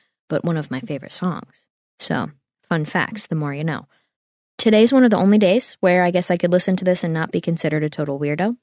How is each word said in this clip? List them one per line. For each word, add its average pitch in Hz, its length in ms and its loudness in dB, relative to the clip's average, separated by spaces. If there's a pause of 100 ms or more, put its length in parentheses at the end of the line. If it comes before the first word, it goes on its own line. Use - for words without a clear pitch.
(280)
but - 160 -4
one 165 140 -2
of 151 120 -8
my 127 100 -8
favorite - 320 -10
songs. - 560 -8 (300)
So, - 320 -4 (380)
fun 160 160 -2
facts, - 420 -6
the 165 100 -6
more 147 180 -4
you 147 100 -8
know. 160 220 -6 (720)
Today's 220 340 4
one 262 120 6
of 233 60 6
the 208 60 2
only 202 220 4
days 208 420 2
where 180 240 4
I 175 80 2
guess 175 180 0
I 180 60 2
could 175 160 0
listen 180 240 2
to 190 80 -4
this 180 180 0
and 170 100 -2
not 160 200 -4
be 175 80 -2
considered 156 420 -2
a 151 80 -2
total 143 300 -6
weirdo. 160 420 -2